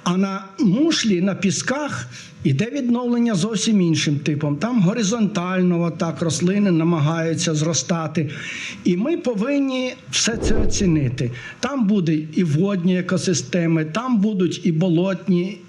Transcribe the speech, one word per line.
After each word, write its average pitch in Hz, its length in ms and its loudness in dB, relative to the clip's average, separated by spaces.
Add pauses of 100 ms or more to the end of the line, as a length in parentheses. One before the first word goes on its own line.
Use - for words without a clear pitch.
А 175 140 0
на 196 280 -2 (140)
мушлі, 233 640 2
на 196 140 0
пісках 254 720 -4 (360)
іде 160 260 0
відновлення 240 680 0
зовсім 208 460 0
іншим 156 380 2
типом. 147 360 -2
Там 233 260 0
горизонтально 185 1000 2
отак 165 400 -2
рослини 180 500 2
намагаються 165 840 2
зростати. 156 760 -2 (540)
І 175 140 2
ми 302 200 0
повинні 262 760 -2 (180)
все - 260 -2
це - 180 4
оцінити. 139 760 2 (280)
Там 254 280 0
будуть 160 500 0
і 185 60 4
водні 180 560 2
екосистеми, 170 880 0
там 226 320 -2
будуть 190 480 0
і 175 60 2
болотні 180 840 0 (120)